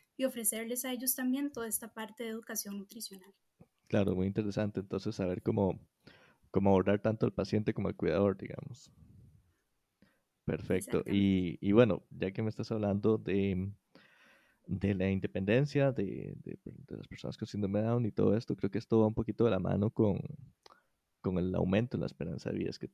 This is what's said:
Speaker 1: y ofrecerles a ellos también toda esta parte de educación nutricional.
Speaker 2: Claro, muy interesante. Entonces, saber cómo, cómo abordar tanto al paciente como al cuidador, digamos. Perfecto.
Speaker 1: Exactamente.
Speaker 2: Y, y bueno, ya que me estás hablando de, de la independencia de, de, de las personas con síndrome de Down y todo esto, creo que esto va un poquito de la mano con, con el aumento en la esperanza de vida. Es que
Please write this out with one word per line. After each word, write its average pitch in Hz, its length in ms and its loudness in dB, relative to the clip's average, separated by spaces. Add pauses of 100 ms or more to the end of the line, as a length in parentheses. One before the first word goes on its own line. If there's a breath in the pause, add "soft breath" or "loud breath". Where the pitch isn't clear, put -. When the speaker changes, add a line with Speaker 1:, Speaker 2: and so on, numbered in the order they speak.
(180 soft breath)
Speaker 1:
y 262 80 -2
ofrecerles 233 580 -4
a 254 80 -4
ellos 254 240 -2
también 269 340 -2
toda 233 180 -8
esta 220 260 -8
parte 220 320 -10
de 226 60 -6
educación 220 460 -8
nutricional. 196 560 -16 (540)
Speaker 2:
Claro, 98 280 0
muy 92 120 0
interesante. 104 540 -2
Entonces, 98 340 -6
saber 92 260 -2
cómo, 104 380 0 (720 loud breath)
cómo 98 200 4
abordar 98 280 4
tanto 110 260 0
al 113 60 2
paciente 107 420 0
como 98 140 -2
al 98 80 -4
cuidador, 92 420 2
digamos. - 540 -12 (1500 soft breath)
Perfecto. 95 540 -2
Speaker 1:
Exactamente. - 180 0
Speaker 2:
Y, 95 460 2
y 98 100 0
bueno, 107 380 6
ya 95 220 -4
que 104 100 -6
me 110 80 0
estás - 200 -8
hablando 107 480 2
de, 98 540 0 (920 soft breath)
de 98 280 0
la 95 160 0
independencia 123 840 2
de, 58 400 -4 (100)
de, 50 220 -12
de - 320 -14
las 50 100 -14
personas - 300 -10
con 110 100 -8
síndrome 104 320 -2
de 110 60 0
Down 120 200 2
y 101 60 -2
todo 101 240 4
esto, - 220 -2
creo - 120 -2
que 101 100 -4
esto 110 200 2
va 110 80 6
un 110 60 2
poquito 113 320 0
de 113 60 6
la 95 80 2
mano 95 300 2
con, 104 300 2 (1040 soft breath)
con 92 160 0
el 90 180 0
aumento 95 400 2
en 85 60 -2
la 58 60 -2
esperanza - 420 -8
de 98 80 -4
vida. - 140 -2
Es - 80 -12
que - 140 -10